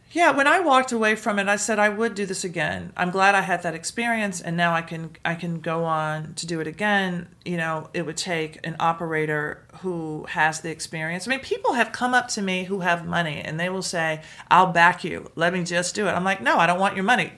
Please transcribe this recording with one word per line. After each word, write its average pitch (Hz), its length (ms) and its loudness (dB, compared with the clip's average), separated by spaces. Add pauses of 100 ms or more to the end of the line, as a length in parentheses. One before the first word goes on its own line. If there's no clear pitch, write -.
(120)
Yeah, 330 180 4
when 269 160 2
I 330 140 4
walked 262 320 4
away 220 240 2
from 214 240 -2
it, 196 80 0
I 208 80 2
said, 208 240 0
"I 208 80 6
would 214 260 -2
do 202 100 -4
this 180 200 -6
again." 175 520 -4
I'm 180 140 0
glad 190 240 6
I 190 60 4
had 175 240 -2
that 165 100 -2
experience, 208 680 -2
and 170 160 -4
now 170 160 2
I 165 80 0
can, 165 440 -10
I 170 100 -2
can 170 240 -4
go 165 280 -2
on 156 480 -2
to - 120 -10
do 170 140 -4
it 156 80 -4
again. 185 580 0 (180)
You 175 120 -4
know, 160 380 -4
it 170 120 -4
would 165 100 -8
take 160 480 -4
an 160 140 -6
operator 156 880 -2 (140)
who 165 480 -6
has 156 320 0
the 165 100 -8
experience. 160 560 -6
I 233 40 -2
mean, 262 100 -2
people 466 320 -2
have 233 180 2
come 247 240 -2
up 247 140 2
to - 140 -4
me 185 200 -2
who 185 180 -4
have 175 260 2
money, 170 380 -2
and 156 140 -6
they 175 120 0
will 185 120 -4
say, 160 380 -2 (320)
"I'll 180 180 8
back 170 320 6
you. 85 320 -8
Let 170 180 2
me 180 120 -2
just 175 320 -2
do 208 100 0
it." 170 60 0
I'm 180 100 0
like, 196 180 0
"No, 254 180 4
I 170 100 6
don't 180 100 4
want 190 160 2
your 190 100 -2
money. 208 340 2